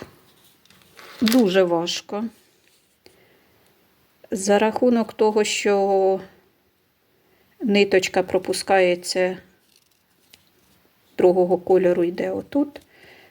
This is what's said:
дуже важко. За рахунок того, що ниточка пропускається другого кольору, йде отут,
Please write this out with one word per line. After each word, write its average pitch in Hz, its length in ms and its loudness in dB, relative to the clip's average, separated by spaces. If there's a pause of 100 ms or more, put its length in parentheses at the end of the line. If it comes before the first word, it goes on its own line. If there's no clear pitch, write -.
(1200)
дуже 214 420 4
важко. 175 600 -4 (2000)
За 202 240 0
рахунок 220 540 0
того, 214 320 0
що 196 760 0 (1400)
ниточка 196 640 2
пропускається 185 1120 -2 (1800)
другого 180 400 2
кольору, 185 460 0
йде 185 260 -6
отут, 285 500 -6 (500)